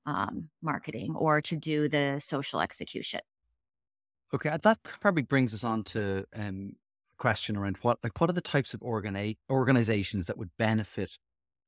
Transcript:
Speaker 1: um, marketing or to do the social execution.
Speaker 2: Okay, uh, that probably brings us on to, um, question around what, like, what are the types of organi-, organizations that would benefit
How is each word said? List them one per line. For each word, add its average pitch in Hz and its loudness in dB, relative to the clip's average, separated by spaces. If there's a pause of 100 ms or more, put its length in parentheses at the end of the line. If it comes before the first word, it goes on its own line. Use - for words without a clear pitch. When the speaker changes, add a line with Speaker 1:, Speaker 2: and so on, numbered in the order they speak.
Speaker 1:
um, 151 -4 (140)
marketing - -6
or 151 4
to 165 -4
do 151 0
the 143 0
social 139 -4
execution. - -6 (1120)
Speaker 2:
Okay, 151 -2
uh, 156 -2
that 220 4
probably 175 2
brings 123 4
us 107 -6
on 110 0
to, 98 -2
um, 98 -8 (460)
question 113 0
around 101 -2
what, 120 2
like, 117 -6
what 165 4
are - -2
the 175 -2
types - -2
of 110 -10
organi-, 107 -4 (100)
organizations 113 4
that - -6
would 104 -8
benefit 110 0 (480)